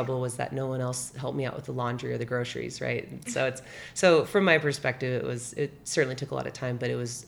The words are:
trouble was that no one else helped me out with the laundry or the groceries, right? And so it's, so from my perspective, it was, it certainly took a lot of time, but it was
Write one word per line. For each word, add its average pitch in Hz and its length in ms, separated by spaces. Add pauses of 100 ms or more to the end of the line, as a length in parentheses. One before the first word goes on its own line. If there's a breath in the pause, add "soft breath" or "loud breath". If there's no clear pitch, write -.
trouble 127 160
was 123 140
that 123 180
no 135 140
one 131 120
else 127 360
helped 131 200
me 135 80
out - 120
with - 100
the - 60
laundry 123 420
or 120 60
the 117 60
groceries, 123 540
right? 123 300
And - 180
so 131 200
it's, 127 160 (320 loud breath)
so 165 300
from 202 200
my 160 140
perspective, 131 640
it - 20
was, 123 280
it 147 180 (120)
certainly 131 320
took 135 140
a 135 60
lot 131 100
of - 80
time, 123 240
but 123 140
it 123 40
was 123 320